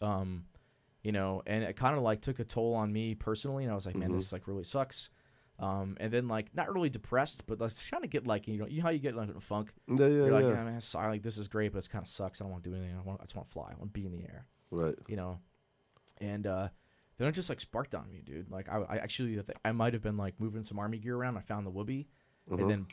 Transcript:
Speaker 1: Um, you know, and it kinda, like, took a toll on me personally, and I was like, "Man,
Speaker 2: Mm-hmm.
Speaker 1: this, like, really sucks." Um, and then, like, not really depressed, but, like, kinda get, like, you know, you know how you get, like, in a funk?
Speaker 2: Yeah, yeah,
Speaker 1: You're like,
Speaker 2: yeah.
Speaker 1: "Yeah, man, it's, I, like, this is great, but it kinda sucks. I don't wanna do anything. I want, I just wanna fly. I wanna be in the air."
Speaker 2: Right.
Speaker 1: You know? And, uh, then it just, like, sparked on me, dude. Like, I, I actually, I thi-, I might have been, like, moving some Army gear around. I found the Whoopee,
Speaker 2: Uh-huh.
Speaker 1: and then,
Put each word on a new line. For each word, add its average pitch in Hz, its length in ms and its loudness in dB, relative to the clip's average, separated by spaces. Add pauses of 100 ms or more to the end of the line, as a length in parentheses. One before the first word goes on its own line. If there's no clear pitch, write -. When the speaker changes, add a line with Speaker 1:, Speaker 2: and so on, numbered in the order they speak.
Speaker 1:
Um, 95 440 0 (580)
you 107 100 0
know, 95 340 2
and 110 180 2
it 95 120 -2
kinda, 139 240 4
like, 110 200 4
took 131 180 -4
a 117 60 -2
toll 117 300 2
on 107 180 2
me 110 220 0
personally, 135 500 -2
and 113 80 0
I - 20 0
was 98 120 -4
like, 92 100 -4
"Man, 92 120 0
Speaker 2:
Mm-hmm. 92 100 2
Speaker 1:
this, 92 140 -2
like, 92 140 -6
really 98 180 -4
sucks." - 460 -2 (480)
Um, 98 420 0
and 110 120 -2
then, 123 160 2
like, 110 260 -2
not 175 180 -2
really 175 180 2
depressed, 123 560 0
but, 110 140 -2
like, 113 160 0
kinda 330 320 -4
get, 135 180 0
like, 107 220 2
you 107 100 -2
know, 107 80 -4
you 151 120 -4
know 170 60 2
how 165 60 4
you 160 80 4
get, 131 160 -2
like, 110 140 -2
in - 80 -8
a 104 40 -12
funk? 107 320 -2 (140)
Speaker 2:
Yeah, 131 120 4
yeah, 139 100 10
Speaker 1:
You're 143 240 8
like, 135 120 10
Speaker 2:
yeah. 123 60 8
Speaker 1:
"Yeah, 107 140 4
man, 117 120 -4
it's, - 180 -2
I, 101 140 0
like, 107 140 0
this 107 160 -4
is 104 100 -4
great, 107 240 2
but 98 120 -2
it - 60 -10
kinda 95 160 -6
sucks. - 340 -6
I 101 40 -6
don't 95 80 -6
wanna 90 120 -8
do 90 100 -6
anything. 90 220 -4
I 90 60 -6
want, 95 180 -6
I - 40 -16
just - 120 -12
wanna - 120 -10
fly. 73 240 -8
I - 60 -12
wanna 101 120 -8
be 101 160 -4
in 87 60 -6
the 87 120 -8
air." - 220 -14 (240)
Speaker 2:
Right. 82 240 4 (140)
Speaker 1:
You 107 80 -4
know? 90 240 -4 (800)
And, 104 260 -4
uh, 95 220 0 (500)
then 127 100 2
it 160 40 0
just, 175 160 -4
like, 151 120 -4
sparked 123 340 -6
on 65 160 -6
me, - 140 -14
dude. 82 260 -10
Like, 95 180 -8
I, 107 140 0
I - 140 -4
actually, 113 420 -2
I 98 40 -4
thi-, - 100 -8 (120)
I 113 80 2
might 117 200 4
have 110 100 -2
been, 107 140 0
like, 98 240 -2
moving 110 240 -2
some 104 140 -8
Army 107 200 -2
gear 120 180 -4
around. 123 200 0
I 95 40 -6
found 104 260 -4
the 95 40 -6
Whoopee, 110 380 -4 (420)
Speaker 2:
Uh-huh. 90 120 2
Speaker 1:
and 98 80 6
then, 98 220 2